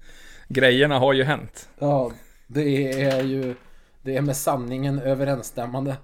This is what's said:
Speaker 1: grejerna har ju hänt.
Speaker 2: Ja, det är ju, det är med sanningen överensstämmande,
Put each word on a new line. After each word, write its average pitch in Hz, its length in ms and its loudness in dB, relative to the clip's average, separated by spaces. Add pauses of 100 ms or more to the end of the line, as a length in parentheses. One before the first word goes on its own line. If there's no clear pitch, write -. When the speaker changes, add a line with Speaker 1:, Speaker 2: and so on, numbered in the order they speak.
(480)
Speaker 1:
grejerna 131 520 4
har 135 140 4
ju 131 100 2
hänt. - 460 -4 (100)
Speaker 2:
Ja, 135 320 0 (360)
det 139 540 0
är 135 220 2
ju, 131 320 -2 (460)
det 135 140 -4
är 135 60 0
med 139 160 0
sanningen 135 600 -2
överensstämmande, 131 1040 -2